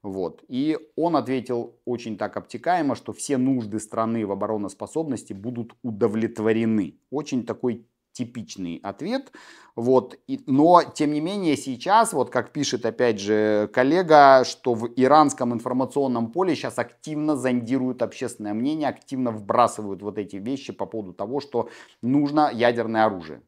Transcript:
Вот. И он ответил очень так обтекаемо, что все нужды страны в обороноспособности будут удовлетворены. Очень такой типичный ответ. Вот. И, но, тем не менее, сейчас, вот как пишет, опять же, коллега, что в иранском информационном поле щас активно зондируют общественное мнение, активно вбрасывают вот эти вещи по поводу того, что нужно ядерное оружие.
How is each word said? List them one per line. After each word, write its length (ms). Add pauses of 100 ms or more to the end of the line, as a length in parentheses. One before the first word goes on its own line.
Вот. 440
И 300 (180)
он 200
ответил 680
очень 320
так 200
обтекаемо, 580
что 160
все 260
нужды 420
страны 460
в 60
обороноспособности 1000
будут 480
удовлетворены. 1200 (100)
Очень 360
такой 420 (240)
типичный 720
ответ. 480 (440)
Вот. 420 (100)
И, 180
но, 380
тем 280
не 100
менее, 360
сейчас, 560
вот 160
как 220
пишет, 340
опять 340
же, 540
коллега, 720
что 280
в 220
иранском 580
информационном 760
поле 240
щас 220
активно 580
зондируют 680
общественное 520
мнение, 340
активно 440
вбрасывают 720
вот 160
эти 200
вещи 340
по 140
поводу 280
того, 280
что 280 (320)
нужно 520
ядерное 520
оружие. 420